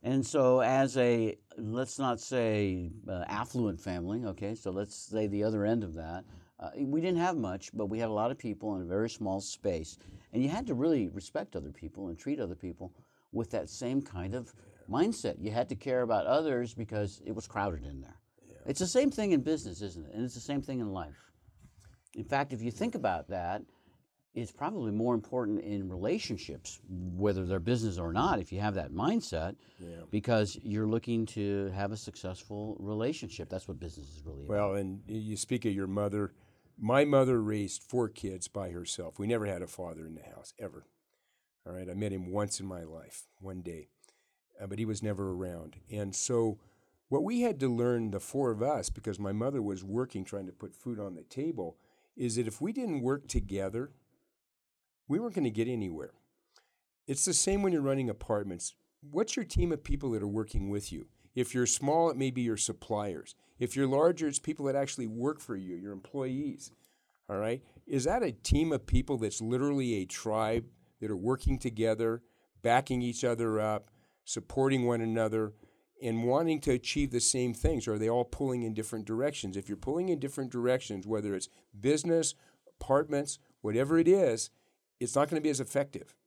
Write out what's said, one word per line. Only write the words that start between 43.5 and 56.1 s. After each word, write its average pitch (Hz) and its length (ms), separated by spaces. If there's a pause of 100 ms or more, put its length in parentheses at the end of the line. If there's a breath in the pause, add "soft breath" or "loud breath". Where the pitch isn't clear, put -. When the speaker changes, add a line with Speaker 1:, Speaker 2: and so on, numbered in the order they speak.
Speaker 2:
day, 82 260 (720 soft breath)
uh, 98 60
but 101 120
he 113 60
was 107 160
never 101 300
around. 87 460 (120)
And 101 240
so 113 460 (480 soft breath)
what 147 160
we 233 160
had 226 220
to 127 120
learn, 117 380
the 98 80
four 135 320
of 104 100
us, 127 280
because 104 280
my 98 140
mother 120 300
was 98 200
working, 104 440
trying 98 220
to 87 40
put 90 240
food 117 240
on 95 160
the 78 80
table, 127 540 (400 soft breath)
is 120 180
that 117 120
if 107 120
we 202 140
didn't 220 260
work 135 300
together, 101 640 (1160)
we 151 120
weren't 226 160
gonna 143 160
get 113 160
anywhere. 95 440 (960 soft breath)